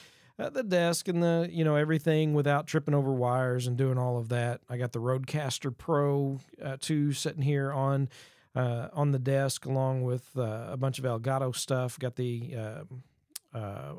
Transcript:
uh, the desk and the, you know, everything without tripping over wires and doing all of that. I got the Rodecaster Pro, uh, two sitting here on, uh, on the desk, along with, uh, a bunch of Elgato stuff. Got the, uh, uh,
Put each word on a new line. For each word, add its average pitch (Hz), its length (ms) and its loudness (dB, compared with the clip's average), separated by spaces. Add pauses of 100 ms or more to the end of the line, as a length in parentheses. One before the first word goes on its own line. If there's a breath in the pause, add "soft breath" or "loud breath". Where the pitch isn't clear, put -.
(380 loud breath)
uh, 220 100 -2
the 277 140 -4
desk 175 440 2
and 170 160 0
the, 170 300 4
you 165 120 2
know, 151 120 4
everything 156 560 2
without 143 340 2
tripping 147 280 0
over 135 180 2
wires 123 540 0
and 123 100 -2
doing 131 220 2
all 123 200 0
of 117 120 -4
that. 120 380 -2
I 123 100 -6
got 123 140 -2
the 117 80 -4
Rodecaster 131 760 -2
Pro, 143 640 0 (220)
uh, 135 180 -6
two 147 320 2
sitting 151 300 -4
here 139 300 2
on, 135 360 2 (480 loud breath)
uh, 120 360 -2
on 147 200 2
the 135 60 2
desk, 135 480 0
along 131 360 0
with, 123 340 -2
uh, 113 340 -4
a - 60 -6
bunch 131 220 0
of 131 60 -6
Elgato 127 500 0
stuff. 127 440 -2
Got 123 180 -6
the, 120 400 -4
uh, - 1000 -12
uh, 101 420 -8